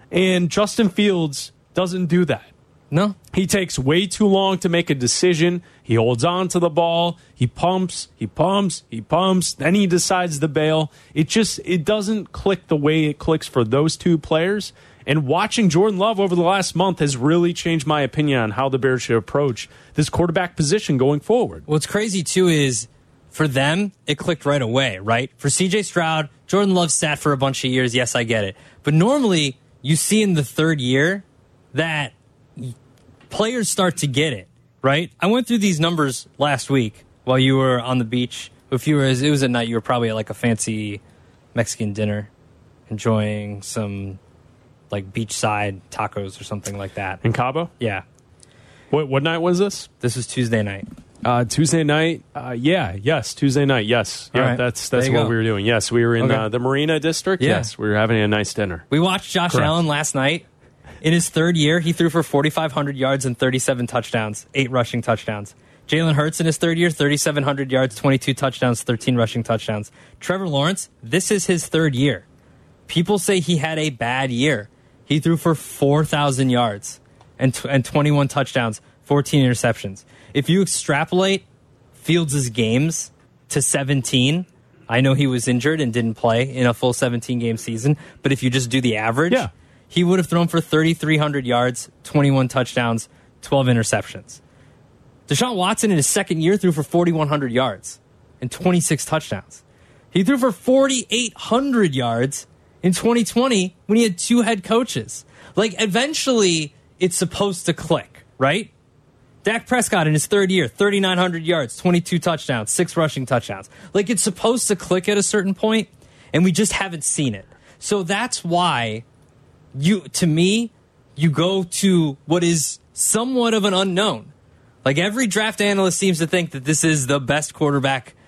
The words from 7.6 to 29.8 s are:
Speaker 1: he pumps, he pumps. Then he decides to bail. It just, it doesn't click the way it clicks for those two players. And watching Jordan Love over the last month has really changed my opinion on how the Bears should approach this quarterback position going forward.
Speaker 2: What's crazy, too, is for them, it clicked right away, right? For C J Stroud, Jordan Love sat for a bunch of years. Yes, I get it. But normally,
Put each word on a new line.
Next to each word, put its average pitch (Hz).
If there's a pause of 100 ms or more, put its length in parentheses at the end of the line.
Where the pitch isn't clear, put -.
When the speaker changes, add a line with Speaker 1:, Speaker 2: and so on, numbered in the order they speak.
Speaker 1:
he -
pumps, 190
he 113
pumps. 185
Then 160
he 202
decides 175
to 156
bail. 156 (220)
It 156
just, -
it 170
doesn't 208
click -
the 165
way 156
it 147
clicks 160
for 123
those 139
two 170
players. 180 (340)
And 147
watching 190
Jordan 185
Love 202
over 185
the 175
last 180
month 185
has 143
really 170
changed 165
my 151
opinion 139
on 107
how 131
the 131
Bears 127
should 117
approach 135 (280)
this 151
quarterback 175
position 160
going 143
forward. 214
Speaker 2:
What's 151
crazy, 208
too, 185
is 143 (420)
for 156
them, 151 (120)
it 147
clicked -
right 143
away, 117
right? 117
For 143
C 185
J 208
Stroud, 160 (160)
Jordan 196
Love 170
sat 151
for 147
a 139
bunch 135
of 127
years. 127
Yes, 123
I 120
get 113
it. 95 (280)
But 147
normally, 185 (240)